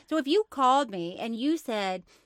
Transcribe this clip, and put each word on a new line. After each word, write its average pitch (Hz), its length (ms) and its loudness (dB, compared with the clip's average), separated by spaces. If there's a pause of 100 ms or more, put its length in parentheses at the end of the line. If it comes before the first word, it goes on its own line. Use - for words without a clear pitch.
So 311 80 0
if 269 100 -2
you 403 220 2
called 262 400 4
me 175 300 -6
and 233 160 -6
you 285 220 0
said, 196 440 -4 (240)